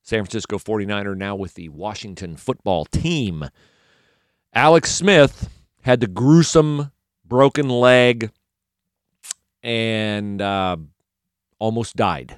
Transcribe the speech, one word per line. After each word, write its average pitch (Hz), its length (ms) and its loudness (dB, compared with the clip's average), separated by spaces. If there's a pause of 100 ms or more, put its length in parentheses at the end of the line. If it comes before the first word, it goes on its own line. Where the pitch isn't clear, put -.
San 110 220 -6
Francisco 101 360 -8
forty-niner, 101 580 -6
now 98 180 -8
with 98 200 -10
the 82 160 -16
Washington 92 640 -14
football 92 480 -4
team. 101 640 -4 (1040)
Alex 156 420 4
Smith 170 540 4 (320)
had 123 180 2
the 117 80 0
gruesome 147 840 2 (320)
broken 135 440 2
leg 123 640 4 (1400)
and, 107 760 -4
uh, 95 340 -2 (840)
almost 110 380 -6
died 82 420 -4